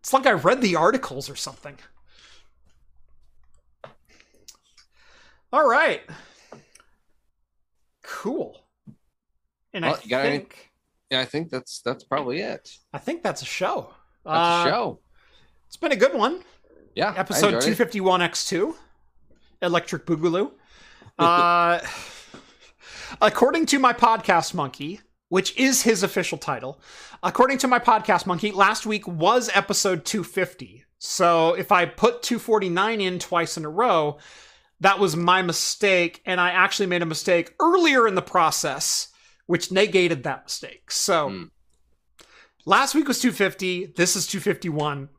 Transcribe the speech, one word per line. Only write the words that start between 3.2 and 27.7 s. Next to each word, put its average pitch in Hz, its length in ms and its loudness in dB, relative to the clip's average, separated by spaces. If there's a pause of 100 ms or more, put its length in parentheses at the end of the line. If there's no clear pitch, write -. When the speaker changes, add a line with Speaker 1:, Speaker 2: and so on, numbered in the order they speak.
Speaker 1:
All 294 160 4
right. 254 340 2 (2000)
Cool. - 560 -10 (1120)
And 175 120 -8
Speaker 2:
Well, 156 100 0
Speaker 1:
I - 80 -8
Speaker 2:
you - 80 -20
got 127 160 -2
any 143 120 -2
Speaker 1:
think - 320 -18 (400)
Speaker 2:
Yeah, 131 100 -2
I 127 40 -4
think 160 260 -8
that's, - 320 -12
that's - 220 -6
probably 139 360 -6
it. - 300 -12 (220)
Speaker 1:
I 147 60 -12
think 339 240 -8
that's - 200 -6
a 135 40 -12
show. - 480 -6 (300)
Speaker 2:
That's 156 120 -4
a 165 40 2
Speaker 1:
Uh, 175 260 2
Speaker 2:
show. 202 340 -4 (680)
Speaker 1:
it's - 100 -20
been 330 160 -2
a 254 40 0
good 370 180 4
one. 277 280 0 (520)
Speaker 2:
Yeah, 208 180 -2
I 190 60 -8
Speaker 1:
Episode 202 360 2
Speaker 2:
enjoyed 127 80 0
it. 139 40 0
Speaker 1:
two 208 80 0
fifty-one 190 480 0
X 170 240 -2
two, 208 300 -2 (880)
Electric 170 440 -4
Boogaloo. 175 500 -2
Speaker 2:
<laughs> - 60 -20 (560)
Speaker 1:
Uh, 175 640 4 (1400)
according 247 460 2
to 285 140 0
my 247 120 4
podcast 220 640 2
monkey, 151 460 -8 (300)
which 190 280 -2
is 262 240 2
his 208 220 2
official 175 340 -4
title, 131 420 -8 (440)
according 254 340 2
to 269 80 -2
my 247 140 2